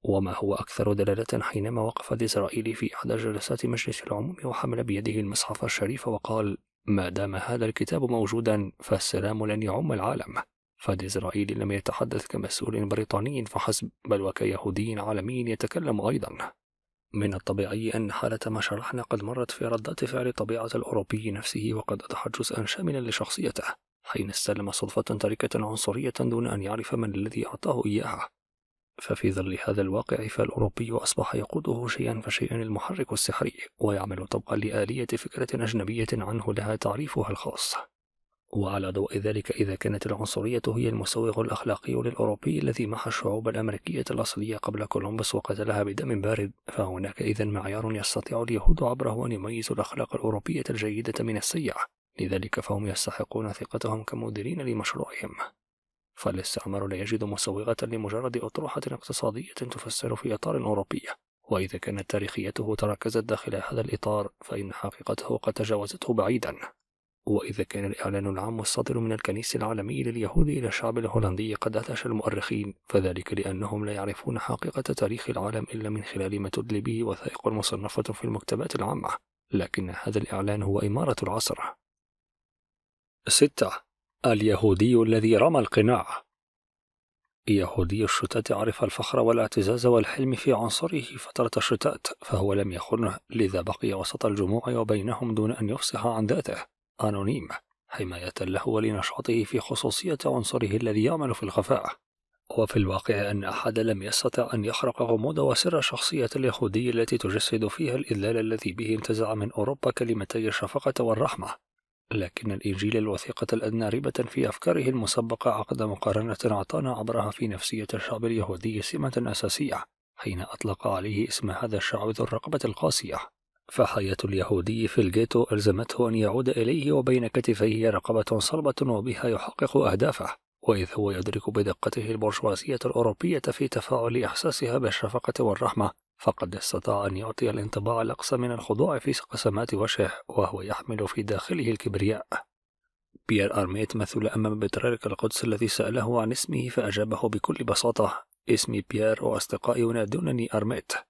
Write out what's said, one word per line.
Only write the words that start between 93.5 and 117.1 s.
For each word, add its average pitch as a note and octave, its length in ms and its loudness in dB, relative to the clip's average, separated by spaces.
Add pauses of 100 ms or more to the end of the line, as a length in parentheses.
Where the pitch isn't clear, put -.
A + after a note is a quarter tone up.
بقي G2 320 -2
وسط F#2+ 340 -2
الجموع G#2 420 2
وبينهم A2+ 640 0
دون G#2+ 180 2
أن A2 160 -2
يفصح - 380 -2
عن A2 200 2
ذاته، C#3+ 380 0 (400)
أنونيم، G#2 440 0 (400)
حماية F2+ 520 -6
له F#2 280 -2
ولنشاطه A2 760 0
في A2+ 160 0
خصوصية - 680 -2
عنصره A2+ 500 0
الذي A2 280 2
يعمل C#3+ 300 2
في - 80 -6
الخفاء. G#2+ 500 2 (640)
وفي A2 180 2
الواقع G2+ 540 2
أن G2+ 140 -2
أحد A2 340 -2
لم A2 240 2
يستطع - 520 2
أن G#2+ 100 2
يخرق A#2+ 380 0
غموض A#2 360 2
وسر C#3+ 400 4
الشخصية C3+ 580 0
اليهودية A#2+ 540 2
التي A#2 280 2
تجسد G#2+ 480 2
فيها B2 280 0
الإذلال A#2 420 0
الذي A2 360 0
به A2 220 0
انتزع A2 400 0
من G#2+ 180 -2
أوروبا B2+ 380 0
كلمتي A2+ 580 0
الشفقة A2 560 0
والرحمة، A2+ 500 0 (580)
لكن G#2 400 -2
الإنجيل G2+ 440 0
الوثيقة G#2+ 560 -2
الأدنى A2+ 360 0
ريبة B2+ 400 0
في C3 200 2
أفكاره E3 400 2
المسبقة A#2 640 0
عقد A#2 320 -2
مقارنة G#2+ 540 0 (100)
أعطانا A#2+ 460 0
عبرها A2 380 -2